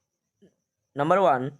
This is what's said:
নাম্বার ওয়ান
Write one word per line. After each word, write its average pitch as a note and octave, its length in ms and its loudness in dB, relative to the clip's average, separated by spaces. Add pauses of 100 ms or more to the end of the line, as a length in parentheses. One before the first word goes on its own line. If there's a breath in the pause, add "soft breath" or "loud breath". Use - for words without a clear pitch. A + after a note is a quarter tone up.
(960)
নাম্বার D#3+ 220 0
ওয়ান C#3+ 420 0